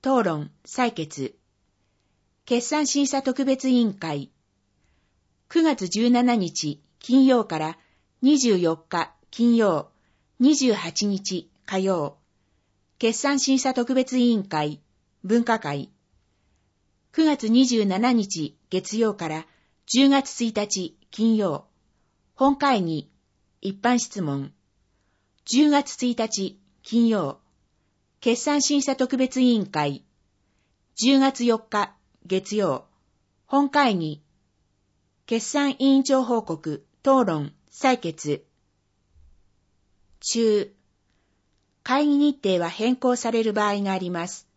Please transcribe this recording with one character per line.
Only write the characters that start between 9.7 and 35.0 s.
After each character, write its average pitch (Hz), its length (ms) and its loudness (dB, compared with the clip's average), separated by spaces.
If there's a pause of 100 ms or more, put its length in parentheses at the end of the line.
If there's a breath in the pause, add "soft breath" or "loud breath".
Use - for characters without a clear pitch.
二 285 120 6
十 254 180 2
八 170 320 -6
日 190 460 -6 (140)
火 190 120 -4
曜、 185 400 -2 (800)
決 226 140 0
算 277 260 -2
審 269 220 2
査 262 140 -2
特 247 200 -2
別 254 240 0
委 240 120 4
員 214 120 0
会、 151 380 -4 (420)
分 233 220 0
科 226 160 0
会。 143 320 -8 (1200)
九 320 120 2
月 285 240 0
二 240 160 6
十 240 200 0
七 208 280 0
日 196 440 -2 (120)
月 185 300 -4
曜 220 160 0
か 170 140 -8
ら 156 180 -8 (400)
十 269 220 4
月 277 340 0
一 226 100 -2
日 202 460 -6 (140)
金 220 240 2
曜、 180 320 -4 (680)
本 269 220 2
会 269 260 0
議、 160 260 -6 (520)
一 196 200 -10
般 240 200 0
質 - 200 -10
問。 143 300 -6 (960)
十 294 260 2
月 285 240 0
一 247 220 -4
日 220 420 -6 (240)
金 233 240 2
曜、 190 340 -2 (800)
決 233 140 2
算 294 280 0
審 285 200 0
査 254 140 -2
特 254 200 -2
別 254 240 -2
委 247 140 4
員 208 120 -2
会。 147 380 -4 (920)
十 269 240 4
月 269 240 0
四 226 160 2
日 - 340 -6 (320)
月 190 300 -4
曜、 160 320 -2 (580)
本 277 220 0
会 277 260 2
議、 156 300 -6 (1000)